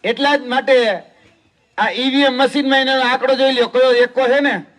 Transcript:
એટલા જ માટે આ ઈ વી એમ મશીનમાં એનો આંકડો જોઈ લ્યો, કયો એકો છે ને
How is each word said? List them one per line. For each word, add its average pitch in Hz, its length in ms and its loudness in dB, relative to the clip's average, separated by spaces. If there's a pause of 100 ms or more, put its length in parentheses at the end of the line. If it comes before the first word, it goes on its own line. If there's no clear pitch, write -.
એટલા 277 340 0
જ 285 40 -2
માટે 247 680 0 (640)
આ 208 140 0
ઈ 247 180 -4
વી 269 120 0
એમ 269 120 2
મશીનમાં 269 460 0
એનો 262 120 -2 (100)
આંકડો 254 340 0
જોઈ 269 160 2
લ્યો, 240 160 0
કયો 254 240 2
એકો 247 360 0
છે 269 120 2
ને 233 220 -2 (180)